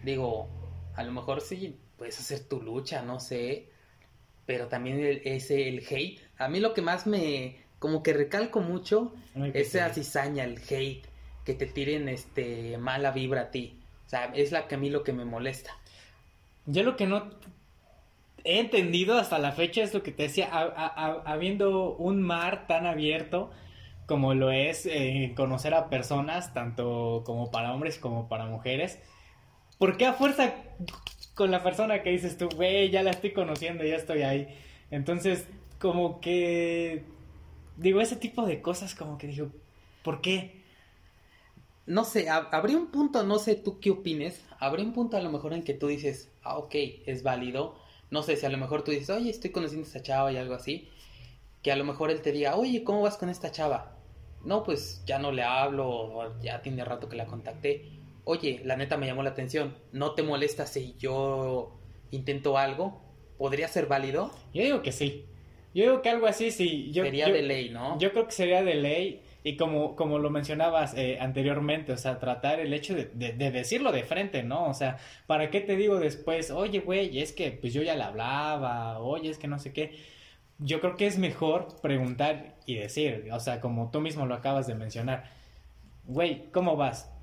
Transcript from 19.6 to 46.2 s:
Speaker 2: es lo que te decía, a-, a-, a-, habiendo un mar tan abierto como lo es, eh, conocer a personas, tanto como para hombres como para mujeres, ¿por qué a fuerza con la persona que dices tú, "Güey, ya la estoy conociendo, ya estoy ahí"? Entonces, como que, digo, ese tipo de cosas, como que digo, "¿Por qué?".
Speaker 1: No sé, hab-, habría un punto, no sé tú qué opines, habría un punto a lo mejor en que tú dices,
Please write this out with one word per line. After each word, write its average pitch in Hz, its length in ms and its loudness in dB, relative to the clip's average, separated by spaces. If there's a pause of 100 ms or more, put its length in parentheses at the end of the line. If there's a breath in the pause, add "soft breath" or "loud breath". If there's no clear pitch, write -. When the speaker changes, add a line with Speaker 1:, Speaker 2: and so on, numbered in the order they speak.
Speaker 2:
es 202 100 0
lo 196 100 0
que 143 100 -6
te 147 120 -2
decía, 160 280 0
a-, 165 100 2
a-, 156 440 -2
a-, 160 160 -2 (100)
habiendo 190 640 2
un 190 260 2
mar 175 460 0
tan 165 180 4
abierto 156 640 0 (560 loud breath)
como 135 260 4
lo 131 180 6
es, 147 360 2
eh, 135 500 0
conocer 135 380 2
a 165 160 4
personas, 143 640 -2
tanto 117 720 0
como 117 240 -2
para 117 240 -2
hombres 151 240 -4
como 117 300 -4
para 110 180 -4
mujeres, 127 520 -2 (760 soft breath)
¿por - 220 4
qué 247 80 6
a 254 80 4
fuerza 277 400 4 (800)
con 196 160 4
la 180 120 4
persona 202 400 2
que 180 80 0
dices 175 280 0
tú, 175 100 0
"Güey, 185 420 4
ya 190 120 4
la 190 80 6
estoy 196 240 -2
conociendo, 165 500 -2
ya 156 120 2
estoy 151 260 0
ahí"? 139 260 2 (420 loud breath)
Entonces, 175 560 0 (320)
como 175 440 2
que, 170 840 2 (720)
digo, 190 240 6
ese 233 160 2
tipo 226 300 -2
de 165 160 0
cosas, 180 320 -2
como 151 240 -8
que 147 80 -10
digo, 143 240 -6 (520 soft breath)
"¿Por 147 200 -4
qué?". 185 400 -2 (1200 soft breath)
Speaker 1:
No 202 180 2
sé, 180 240 0
hab-, 160 240 2
habría 214 260 4
un 339 100 0
punto, 285 360 2
no 208 140 4
sé 208 180 4
tú 202 240 -4
qué 202 100 4
opines, 175 520 -2 (160)
habría 151 280 0
un 233 80 -4
punto 226 220 0
a 190 40 2
lo 170 100 -2
mejor 151 220 -4
en 170 120 -4
que 139 100 -2
tú 143 140 -2
dices, 143 420 -4 (120)